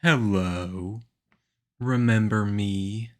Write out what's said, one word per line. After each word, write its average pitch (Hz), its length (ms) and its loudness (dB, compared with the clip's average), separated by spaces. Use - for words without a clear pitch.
Hello. 92 1000 0
Remember 113 680 2
me? 101 760 -4